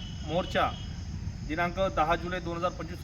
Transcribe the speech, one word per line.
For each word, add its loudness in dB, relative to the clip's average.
मोर्चा 2
दिनांक 0
दहा 4
जुलै -2
दोन -2
हजार 2
पंचवीस -6